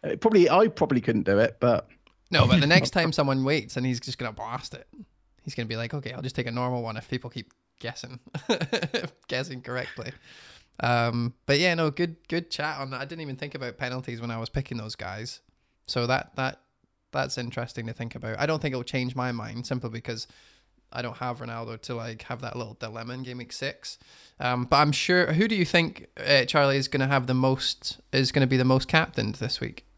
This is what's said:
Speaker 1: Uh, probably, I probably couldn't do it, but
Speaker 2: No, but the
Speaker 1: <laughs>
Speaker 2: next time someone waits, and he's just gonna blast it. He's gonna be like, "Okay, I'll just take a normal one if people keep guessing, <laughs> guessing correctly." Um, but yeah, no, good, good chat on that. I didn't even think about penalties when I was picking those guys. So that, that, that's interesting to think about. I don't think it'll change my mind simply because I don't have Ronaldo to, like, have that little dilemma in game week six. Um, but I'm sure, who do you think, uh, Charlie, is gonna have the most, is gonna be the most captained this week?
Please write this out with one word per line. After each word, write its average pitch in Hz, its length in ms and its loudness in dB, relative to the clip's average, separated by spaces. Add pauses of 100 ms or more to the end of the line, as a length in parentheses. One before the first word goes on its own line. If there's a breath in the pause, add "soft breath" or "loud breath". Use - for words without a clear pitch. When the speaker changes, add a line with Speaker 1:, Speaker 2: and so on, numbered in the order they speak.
Speaker 1:
Uh, - 120 -2
probably, 202 340 6
I 214 200 8
probably 139 320 2
couldn't 110 260 2
do 98 100 4
it, 113 220 4
but 120 280 4 (440)
Speaker 2:
No, 160 160 6
but 180 140 6
the 143 60 4
Speaker 1:
<laughs> 165 80 8
Speaker 2:
next 190 140 6
time 165 240 2
someone 135 300 2
waits, 135 340 0
and 127 80 -2
he's 123 140 0
just - 180 -8
gonna 120 160 -6
blast 113 400 -8
it. - 140 -16 (560)
He's 143 100 -10
gonna 117 140 -6
be 113 100 -6
like, 117 160 -6
"Okay, 135 200 -8
I'll 123 100 -10
just 127 120 -6
take 123 120 -2
a 117 40 -6
normal 123 300 -2
one 113 160 -6
if 113 120 -12
people 123 200 -6
keep - 240 -14 (260)
guessing, 120 400 -12 (280)
<laughs> 185 800 -4
guessing 131 340 -6
correctly." 123 500 -8 (720 soft breath)
Um, 120 520 0 (120)
but 143 140 4
yeah, 180 160 4
no, 165 160 2
good, 165 240 -2 (120)
good 165 240 -4
chat 151 280 -4
on 131 120 -6
that. 131 100 -8
I 139 40 -6
didn't 165 160 -12
even 143 140 -8
think 139 200 -10
about 127 220 -8
penalties 123 440 -6
when 117 100 -6
I 113 60 -4
was 113 120 -6
picking 135 280 -4
those 107 180 -8
guys. 104 460 -10 (460)
So 120 200 0
that, 127 280 0
that, - 260 -4 (500)
that's 135 260 -4
interesting 120 500 -6
to 113 60 -8
think 117 220 -10
about. 110 240 -8
I 139 60 0
don't 156 160 0
think 143 120 -2
it'll 127 100 -4
change 123 320 -2
my 127 160 -2
mind 117 340 -8
simply 123 240 -4
because 113 380 -8 (680 soft breath)
I 123 80 -8
don't 120 160 -8
have 123 220 -6
Ronaldo 117 440 -10
to, 123 120 -8
like, 113 280 -8
have 123 180 -10
that 123 140 -10
little 110 240 -8
dilemma 113 340 -10
in 127 100 -8
game 123 160 -10
week 120 120 -14
six. - 460 -10 (420 soft breath)
Um, 123 260 0
but 131 120 4
I'm 147 140 6
sure, 180 420 4
who 190 140 4
do 220 80 0
you 180 100 4
think, - 420 0 (100)
uh, 135 280 4
Charlie, 139 320 4
is 135 100 0
gonna 135 200 0
have 131 200 2
the 131 60 2
most, - 680 0 (140)
is 135 180 2
gonna 139 160 6
be 131 100 4
the 127 80 4
most 131 220 4
captained 117 480 0
this - 240 -6
week? - 260 -8 (120)